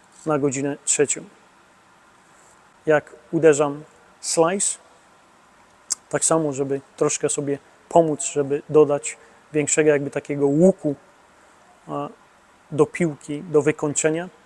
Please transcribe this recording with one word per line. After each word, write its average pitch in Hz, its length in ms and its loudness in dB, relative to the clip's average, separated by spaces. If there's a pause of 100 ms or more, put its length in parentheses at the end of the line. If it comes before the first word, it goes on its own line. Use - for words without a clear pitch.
(260)
na 151 140 0
godzinę 139 460 -2
trzecią. 156 380 -2 (1600)
Jak 151 300 0 (160)
uderzam 151 520 2 (380)
slice, 175 560 -2 (1300)
tak - 160 -4
samo, 160 280 0
żeby 139 280 -4 (160)
troszkę 147 320 -2
sobie 139 280 -4 (320)
pomóc, 160 360 2
żeby 143 440 -4
dodać 147 480 2 (360)
większego 151 360 0
jakby 143 220 0
takiego 143 360 -2
łuku, 151 480 2 (920)
a, 147 220 -8 (640)
do 147 140 2
piłki, 147 560 -6
do 151 200 0
wykończenia. 156 680 -2 (160)